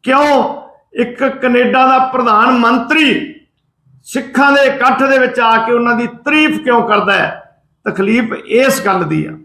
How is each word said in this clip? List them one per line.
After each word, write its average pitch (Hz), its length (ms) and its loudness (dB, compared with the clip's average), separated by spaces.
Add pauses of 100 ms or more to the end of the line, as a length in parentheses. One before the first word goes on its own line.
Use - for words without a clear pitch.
ਕਿਉਂ 277 400 2 (500)
ਇੱਕ 240 300 -4
ਕੈਨੇਡਾ 254 640 0
ਦਾ 262 100 4 (100)
ਪ੍ਰਧਾਨ 247 500 2
ਮੰਤਰੀ 254 760 0 (720)
ਸਿੱਖਾਂ 277 440 0
ਦੇ 277 100 4
ਇਕੱਠ 254 420 0
ਦੇ 269 140 2
ਵਿੱਚ 254 220 0
ਆ 226 180 2
ਕੇ 226 160 -2
ਉਹਨਾਂ 240 220 0
ਦੀ 240 120 -4 (180)
ਤਾਰੀਫ 311 380 0
ਕਿਉਂ 240 240 2
ਕਰਦਾ 202 260 0
ਹੈ? 185 160 0 (560)
ਤਕਲੀਫ 220 480 -2
ਇਸ - 520 -2
ਗੱਲ 185 180 0
ਦੀ 156 220 -4
ਆ 156 60 -12 (140)